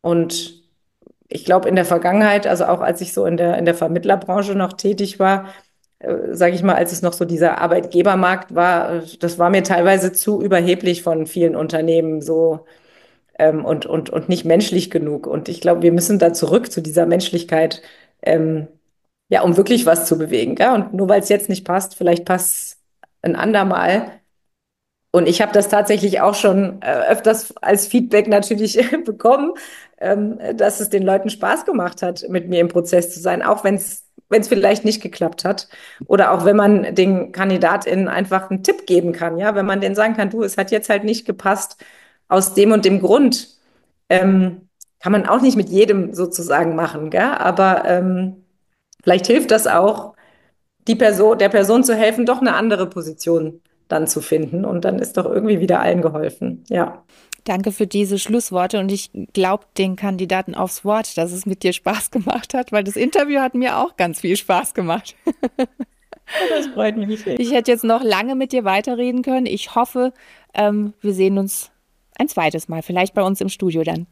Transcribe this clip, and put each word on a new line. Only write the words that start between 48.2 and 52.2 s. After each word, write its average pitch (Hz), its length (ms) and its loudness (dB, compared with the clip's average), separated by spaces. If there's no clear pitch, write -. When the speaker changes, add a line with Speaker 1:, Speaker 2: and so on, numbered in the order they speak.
Speaker 1:
vielleicht 185 240 2
hilft 262 240 4
das 220 160 4
auch, 196 480 0
die 226 80 2
Perso-, 214 380 4
der 196 140 2
Person 220 360 4
zu 240 100 2
helfen, 226 320 2